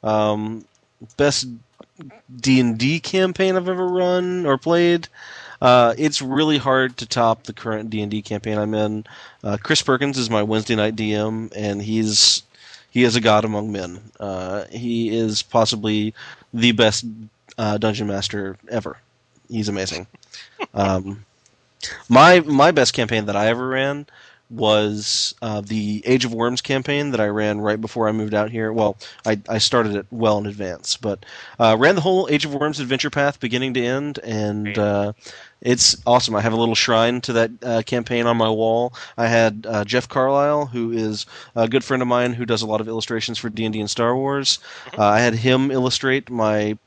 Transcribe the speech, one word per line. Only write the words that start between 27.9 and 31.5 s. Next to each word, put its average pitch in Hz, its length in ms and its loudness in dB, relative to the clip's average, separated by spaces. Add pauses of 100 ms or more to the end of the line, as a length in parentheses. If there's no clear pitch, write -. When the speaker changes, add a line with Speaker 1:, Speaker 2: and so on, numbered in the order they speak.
Speaker 1:
I - 20 -2
moved 107 220 -4
out 107 160 0
here. 110 240 -4
Well, 107 240 0 (280)
I, 110 220 0
I 113 120 -2
started 110 360 2
it 101 140 -6
well 110 300 0
in 104 80 -6
advance, 98 500 -8
but, 101 260 -6 (360)